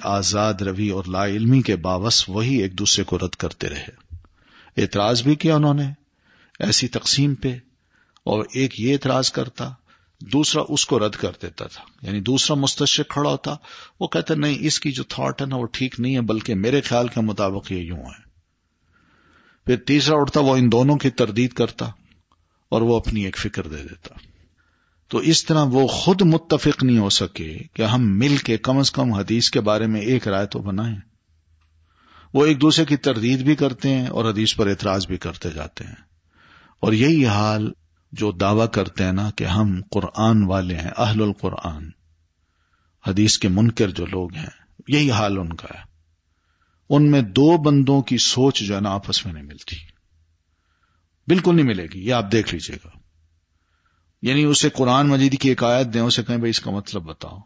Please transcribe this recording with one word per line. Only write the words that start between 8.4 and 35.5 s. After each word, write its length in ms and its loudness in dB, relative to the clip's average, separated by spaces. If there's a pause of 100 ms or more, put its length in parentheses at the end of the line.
ایک 280 -2
یہ 120 0
اعتراض 380 0
کرتا، 420 -8 (480)
دوسرا 480 0
اس 180 -2
کو 120 0
رد 140 0
کر 180 -6 (120)
دیتا 240 -12
تھا۔ 160 -18 (200)
یعنی 180 -4
دوسرا 360 0
مستشرق 520 -2
کھڑا 220 -2
ہوتا، 260 -6 (440)
وہ 80 -4
کہتا، 260 -2
"نہیں، 260 0
اس 200 -2
کی 120 -4
جو 120 -8
تھاٹ 380 -6
ہے 40 -4
نا 100 -8
وہ 100 -4
ٹھیک 340 -6
نہیں 140 0
ہے، 60 0
بلکہ 340 -2
میرے 260 2
خیال 280 0
کے 120 -4
مطابق 520 -4
یہ 80 -4
یوں 240 -10
ہے۔" 180 -20 (1400)
پھر 100 4
تیسرا 400 2
اٹھتا، 240 2
وہ 160 4
ان 160 4
دونوں 240 4
کی 140 0
تردید 420 0
کرتا، 380 -4 (800)
اور 140 0
وہ 140 4
اپنی 280 -2
ایک 140 -8
فکر 280 -6
دے 160 -12
دیتا۔ 320 -20 (920)
تو 100 -4
اس 260 2
طرح 180 2
وہ 240 4
خود 360 0
متفق 640 2
نہیں 140 4
ہو 120 2
سکے 480 -4 (140)
کہ 100 -4
ہم 360 2
مل 180 2
کے 220 -2
کم 200 0
از 120 2
کم 220 -2
حدیث 380 0
کے 100 0
بارے 260 0
میں 140 -2
ایک 280 0
رائے 180 0
تو 120 -10
بنائیں۔ 380 -4 (1400)
وہ 120 6
ایک 140 2
دوسرے 240 6
کی 120 2
تردید 440 0
بھی 160 4
کرتے 320 0
ہیں 180 0
اور 240 -2
حدیث 260 0
پر 100 2
اعتراض 400 -2
بھی 100 -6
کرتے 340 -8